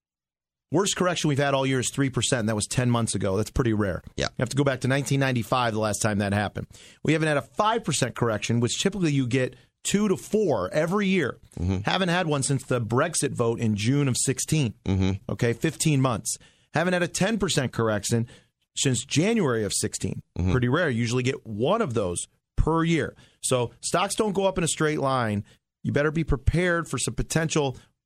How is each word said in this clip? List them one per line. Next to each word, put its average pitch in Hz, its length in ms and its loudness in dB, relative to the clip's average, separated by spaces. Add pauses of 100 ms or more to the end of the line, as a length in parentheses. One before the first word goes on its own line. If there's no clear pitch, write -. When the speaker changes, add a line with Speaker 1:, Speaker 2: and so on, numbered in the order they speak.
(720)
Speaker 1:
worst 190 240 2
correction 175 320 0
we've 139 100 2
had 143 160 2
all 135 120 0
year 131 140 0
is - 120 -4
three 139 180 0
percent. 123 360 0
That 113 80 2
was 104 120 -2
ten 127 240 0
months 117 240 2
ago. 98 220 0
That's 104 140 -2
pretty 120 240 2
rare. 95 280 -2 (140)
Speaker 2:
Yeah. 67 100 0
Speaker 1:
You - 160 -6
have 120 80 0
to 131 60 -6
go 143 80 2
back 131 160 0
to 123 80 -2
nineteen 139 320 0
ninety-five, 123 540 0
the 107 60 -2
last 107 200 0
time 107 180 0
that 101 140 0
happened. 101 360 -2 (340)
We 147 100 2
haven't 156 160 0
had 147 80 2
a 131 60 0
five 220 420 -2
percent 127 300 -2
correction, 113 460 0
which 117 220 0
typically 190 300 0
you 135 140 2
get 127 300 -2 (260)
two 208 260 0
to 180 80 0
four 156 560 0
every 180 340 0
year. 180 320 0 (200)
Speaker 2:
Mm-hmm. 92 260 0
Speaker 1:
Haven't 185 240 0
had 175 180 2
one 143 160 0
since 135 220 0
the 123 160 0
Brexit 127 520 0
vote 117 280 0
in 107 160 2
June 135 320 2
of 120 80 0
sixteen. 135 580 0 (120)
Speaker 2:
Mm-hmm. 95 460 0
Speaker 1:
Okay, 117 200 0
fifteen 147 480 0
months. 120 380 -2 (340)
Haven't 175 220 2
had 175 80 0
a 170 60 0
ten 202 300 0
percent 156 340 0
correction 113 540 0 (500)
since 127 280 0
January 151 600 2
of 95 100 -4
sixteen. - 480 -4 (160)
Speaker 2:
Mm-hmm. 92 140 2
Speaker 1:
Pretty 123 160 2
rare. 160 200 2
You 117 120 -2
usually 120 240 0
get - 220 -4
one 131 360 0
of 135 120 -2
those 90 320 -2 (300)
per 165 280 2
year. 156 300 0 (280)
So 123 300 0 (100)
stocks 190 320 -2
don't 214 180 0
go 190 140 0
up 190 120 0
in 170 60 0
a 151 40 0
straight 151 300 0
line. 123 460 0 (380)
You 110 100 -2
better 147 180 2
be 156 140 -2
prepared 170 640 0
for 135 80 -4
some 120 160 -4
potential 151 640 0 (300)